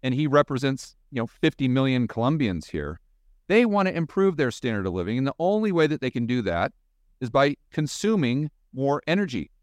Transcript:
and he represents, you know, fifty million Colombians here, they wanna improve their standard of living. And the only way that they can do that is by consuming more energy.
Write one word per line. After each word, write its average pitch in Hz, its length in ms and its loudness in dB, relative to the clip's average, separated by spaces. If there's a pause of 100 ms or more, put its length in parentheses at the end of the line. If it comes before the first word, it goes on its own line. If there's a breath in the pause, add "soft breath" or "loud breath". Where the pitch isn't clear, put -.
and 131 120 -2
he 151 120 0
represents, 135 680 0 (140)
you 123 100 -4
know, 113 60 -2
fifty - 420 0
million 127 400 2
Colombians 117 600 -2
here, 76 300 -6 (500)
they 233 180 4
wanna 202 240 0
improve 175 480 0
their 131 120 2
standard 107 360 -4
of 90 80 -4
living. 92 240 -2
And 135 80 0
the 139 120 -4
only 208 340 0
way 165 140 4
that 151 140 -2
they 127 100 -2
can 120 160 -2
do 123 160 0
that 90 300 0 (480)
is 127 80 -6
by 139 280 2 (140)
consuming 151 800 0 (220)
more 139 340 0
energy. 160 440 -2 (120)